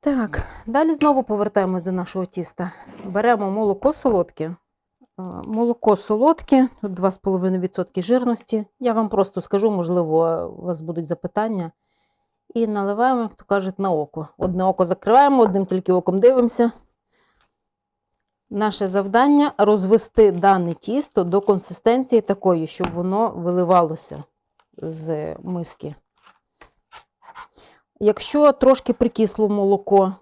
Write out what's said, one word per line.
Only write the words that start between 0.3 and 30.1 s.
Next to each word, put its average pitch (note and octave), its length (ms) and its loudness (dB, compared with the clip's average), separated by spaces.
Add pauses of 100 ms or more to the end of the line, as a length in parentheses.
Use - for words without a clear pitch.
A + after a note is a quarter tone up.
далі D#4 280 0
знову C#4+ 280 2
повертаємось G3+ 600 -2
до F#3 100 -6
нашого F#3 340 -6
тіста. F3+ 460 -10 (320)
Беремо G3+ 460 0
молоко G3+ 420 0
солодке. F#3 520 -2
Е, E3 100 -10 (920)
молоко A3 520 0
солодке, C4 720 2 (120)
тут G3 140 -8
два F#3 160 0
з F#3 80 -12
половиною F#3 440 -2
відсотки F#3 400 -6
жирності. A3+ 640 -2 (140)
Я A#3+ 120 0
вам A3 160 0
просто F#3 320 -2
скажу, G3+ 300 0
можливо, E3+ 760 0 (100)
у - 40 -18
вас F3 180 -8
будуть E3 260 -8
запитання. F3+ 680 -6 (840)
І A3+ 120 -2
наливаємо, G#3+ 560 -2
як G#3+ 120 -8
то - 100 -20
кажуть, F#3+ 340 -4
на G3 120 -2
око. D#3 380 -6 (100)
Одне F#3 260 -2
око F#3 200 2
закриваємо, B3+ 580 4
одним G3 240 0
тільки F#3 260 -2
оком F3+ 260 0
дивимося. A#3+ 540 4 (1800)
Наше G3+ 380 -2
завдання — A#3+ 680 2
розвести G#3 760 4
дане F3 420 2
тісто G#3+ 500 -4
до F3+ 160 0
консистенції A3 800 0
такої, F#3 460 0
щоб E3+ 260 -6
воно F#3 360 -2
виливалося F3 960 0 (520)
з D#3+ 680 -8
миски. E3 520 -10 (2000)
Якщо C#4+ 480 2
трошки C4 400 2
прикисло A3 560 0
молоко G3 720 2